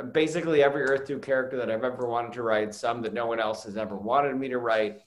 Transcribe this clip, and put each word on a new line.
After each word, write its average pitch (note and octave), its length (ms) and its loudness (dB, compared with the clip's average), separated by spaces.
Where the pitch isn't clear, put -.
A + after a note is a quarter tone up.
basically D#3+ 500 4
every C#3 200 4
Earth C3+ 240 0
Two C#3 120 -4
character C3 400 0
that A2+ 120 -2
I've A2+ 140 0
ever B2 220 -2
wanted A#2 280 -2
to A#2+ 80 -6
write, G#2+ 320 2
some A#2+ 280 -2
that G#2+ 120 -4
no A#2 120 -2
one A2+ 140 0
else A2 240 -2
has G#2 120 -10
ever G#2 200 -6
wanted C3 400 0
me C3+ 120 -4
to B2+ 100 -2
write, A2 480 0